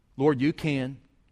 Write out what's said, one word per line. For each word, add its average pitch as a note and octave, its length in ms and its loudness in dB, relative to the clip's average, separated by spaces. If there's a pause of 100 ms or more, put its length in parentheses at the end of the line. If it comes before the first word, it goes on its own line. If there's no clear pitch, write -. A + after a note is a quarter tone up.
(160)
Lord, C#3 240 2
you D3+ 140 2
can. C#3 420 -4 (360)